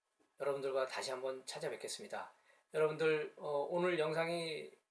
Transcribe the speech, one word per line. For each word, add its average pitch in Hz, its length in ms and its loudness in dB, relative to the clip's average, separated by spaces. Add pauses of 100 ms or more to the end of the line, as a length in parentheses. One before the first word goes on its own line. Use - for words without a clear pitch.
(400)
여러분들과 135 460 2
다시 131 240 -4
한번 131 360 -4
찾아뵙겠습니다. 110 840 -6 (420)
여러분들, 156 640 4
어, 147 320 0
오늘 175 280 4
영상이 160 720 0 (200)